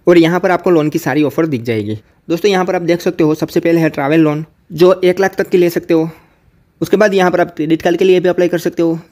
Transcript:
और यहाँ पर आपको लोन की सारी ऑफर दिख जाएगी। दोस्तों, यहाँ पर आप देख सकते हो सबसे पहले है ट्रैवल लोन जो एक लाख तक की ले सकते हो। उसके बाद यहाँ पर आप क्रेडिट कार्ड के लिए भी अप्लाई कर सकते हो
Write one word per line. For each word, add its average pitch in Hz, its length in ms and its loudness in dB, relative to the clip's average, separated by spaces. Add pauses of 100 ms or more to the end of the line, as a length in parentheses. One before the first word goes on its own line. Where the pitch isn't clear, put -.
और 175 120 6
यहाँ 165 220 2
पर 190 100 0
आपको 175 200 0
लोन 151 200 2
की 160 80 -2
सारी 151 240 -2
ऑफर 165 240 -2
दिख 131 160 -4
जाएगी। 107 360 -4 (300)
दोस्तों, 170 220 -2
यहाँ 185 140 0
पर 190 100 -4
आप 175 80 -4
देख 170 180 0
सकते 175 240 -2
हो 156 100 2
सबसे 160 260 -4
पहले 170 200 0
है 156 100 0
ट्रैवल 151 300 0
लोन 156 240 0 (280)
जो 175 200 4 (120)
एक 180 160 2
लाख 247 160 -2
तक 196 120 -4
की 185 100 0
ले 175 120 2
सकते 165 240 -2
हो। 165 140 0 (720)
उसके 180 160 0
बाद 202 180 2
यहाँ 180 160 2
पर 175 100 0
आप 165 160 -4
क्रेडिट 160 260 -2
कार्ड 170 140 0
के 185 80 0
लिए 185 160 4
भी 180 80 0
अप्लाई 175 200 0
कर 170 100 -2
सकते 170 240 -4
हो 165 160 -2 (140)